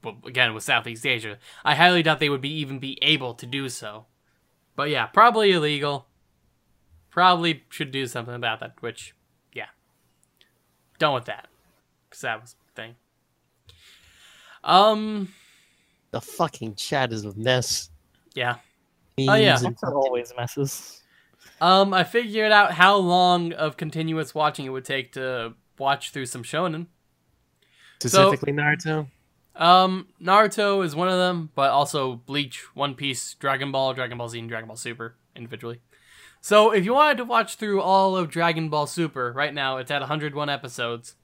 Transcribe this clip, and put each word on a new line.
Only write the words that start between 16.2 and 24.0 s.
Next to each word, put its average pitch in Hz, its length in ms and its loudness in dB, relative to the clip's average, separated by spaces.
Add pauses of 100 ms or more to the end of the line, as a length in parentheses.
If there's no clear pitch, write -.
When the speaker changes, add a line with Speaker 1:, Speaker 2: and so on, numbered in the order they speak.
Speaker 2:
fucking 117 560 -6
chat 131 360 -2
is 107 120 -6
a 104 100 -10
mess. 123 560 -2 (440)
Speaker 1:
Yeah. 123 220 -4 (600)
Speaker 2:
Memes 135 140 0
Speaker 1:
Oh, 202 40 6
yeah. 208 220 6
Speaker 2:
and 123 100 0
Speaker 3:
Those 117 160 -6
are 139 120 -4
always 123 420 -2
messes. - 680 -8 (580)
Speaker 1:
Um, 190 320 4
I 180 120 2
figured 214 480 0
out 208 200 6
how 180 240 8
long 180 560 4
of 151 240 -4
continuous 160 580 -6